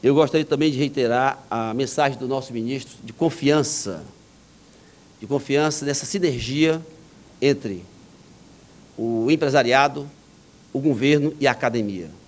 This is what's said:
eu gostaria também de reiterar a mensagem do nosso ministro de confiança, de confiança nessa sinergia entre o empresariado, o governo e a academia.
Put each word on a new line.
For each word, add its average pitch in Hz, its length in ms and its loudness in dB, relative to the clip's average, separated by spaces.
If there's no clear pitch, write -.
eu 139 140 4
gostaria 156 300 4
também 151 260 2
de 131 60 -4
reiterar 131 720 0
a 113 240 -4
mensagem 135 440 -2
do 127 100 -8
nosso 131 260 -6
ministro 120 500 -8
de 113 80 -16
confiança, 139 920 0
de 107 80 -14
confiança 143 580 0
nessa 143 200 -4
sinergia 156 760 0
entre 120 420 0
o 113 320 -2
empresariado, 143 800 2
o 139 80 -2
governo 143 600 2
e 135 80 2
a 131 40 4
academia. 104 580 -2